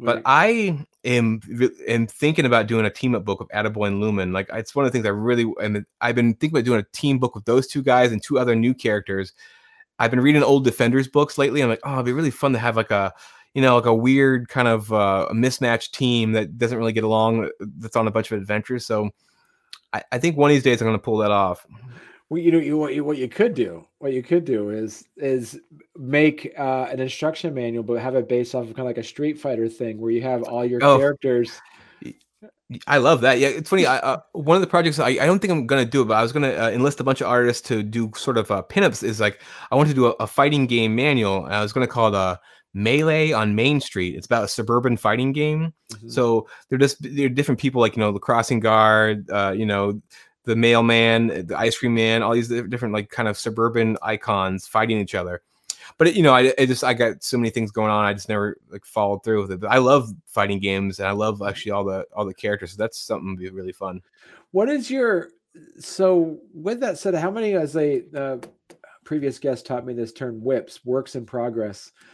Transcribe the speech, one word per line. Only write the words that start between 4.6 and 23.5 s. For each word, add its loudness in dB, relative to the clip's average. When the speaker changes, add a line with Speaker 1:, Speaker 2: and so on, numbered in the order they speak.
Speaker 1:
one 0
of 0
the -2
things -2
I 0
really, 0
and -4
I've -2
been 4
thinking -2
about 0
doing 2
a -6
team 0
book -2
with -14
those 2
two -6
guys 4
and -4
two -2
other 2
new 2
characters. -4
I've 2
been 2
reading 6
old 4
Defenders 2
books 0
lately. 0
I'm 2
like, -2
"Oh, -6
it'd -2
be 0
really -2
fun 0
to 0
have, -2
like, 0
a, 0
you 0
know, 6
like, 2
a 6
weird 4
kind 0
of, 0
uh, 2
a -6
mismatched 0
team 0
that -2
doesn't -2
really -2
get -2
along, 2
that's -10
on 2
a -2
bunch -2
of -4
adventures." -6
So -2
I, -6
I -2
think 0
one 6
of 6
these 2
days 4
I'm 2
gonna 2
pull -2
that 2
off. 0
Speaker 2:
Well, -4
you 2
know, 4
you, 0
what -2
you, -4
what -4
you -4
could 0